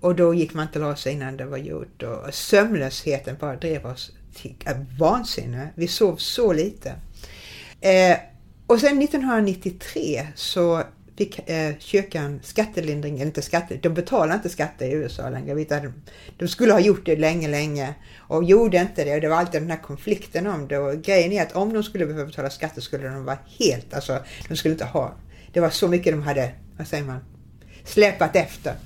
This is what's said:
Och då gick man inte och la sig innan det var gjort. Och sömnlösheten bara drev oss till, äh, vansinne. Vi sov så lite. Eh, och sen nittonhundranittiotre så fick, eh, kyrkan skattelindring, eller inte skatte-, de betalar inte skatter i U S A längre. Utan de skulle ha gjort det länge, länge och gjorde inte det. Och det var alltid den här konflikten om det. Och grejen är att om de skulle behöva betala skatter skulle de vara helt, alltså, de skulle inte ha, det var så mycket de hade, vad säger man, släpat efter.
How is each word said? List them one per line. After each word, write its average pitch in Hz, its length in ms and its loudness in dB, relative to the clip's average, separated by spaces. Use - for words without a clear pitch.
Och 175 160 2
då 170 180 6
gick 165 200 0
man 156 120 -4
inte 151 120 -8
och 147 100 -2
la 143 80 -4
sig 135 160 -4
innan 135 240 -6
det 127 80 -10
var 139 140 -8
gjort. 151 440 -10
Och 117 320 -10
sömnlösheten 156 1040 0
bara 139 160 -6
drev 156 300 -6
oss - 260 -12
till, - 200 -14
äh, - 100 -4
vansinne. 156 760 0
Vi 170 140 -4
sov 185 280 2
så 220 360 0
lite. 156 420 -2
Eh, 185 360 8
och 240 140 6
sen 285 180 6
nittonhundranittiotre 196 1400 0
så 170 480 0
fick, - 340 -4
eh, 156 280 -2
kyrkan 151 640 -2
skattelindring, 156 720 -4
eller 135 120 -4
inte 151 160 -4
skatte-, 170 400 -2
de 165 60 2
betalar 170 460 2
inte 208 140 -4
skatter 151 380 -6
i 131 60 -2
U 151 140 -2
S - 120 -8
A 135 120 -6
längre. 139 300 -6
Utan 147 420 -4
de 175 120 -4
skulle 220 240 4
ha 208 80 8
gjort 190 260 4
det 160 100 4
länge, 156 320 0
länge 147 460 -2
och - 280 -2
gjorde 185 360 6
inte 185 240 -2
det. 143 100 0
Och 156 60 0
det 156 80 0
var 160 80 4
alltid 175 260 0
den 170 80 -6
här 160 120 -6
konflikten 185 640 -4
om 156 220 -4
det. 143 100 0
Och 143 240 -2
grejen 185 300 4
är 202 100 0
att 160 100 -4
om 208 200 0
de 214 100 0
skulle 190 240 -2
behöva 147 200 -6
betala 143 240 -6
skatter - 300 -8
skulle 135 280 -8
de 135 160 -10
vara 131 140 -6
helt, 131 360 0
alltså, 135 240 -4
de 160 80 -6
skulle 156 180 0
inte 160 100 -6
ha, 127 300 -4
det 170 80 2
var 165 100 4
så - 180 0
mycket 175 240 2
de 151 100 -2
hade, 135 300 -2
vad 147 80 -10
säger 147 180 -6
man, 131 140 -8
släpat 196 520 4
efter. 143 380 -2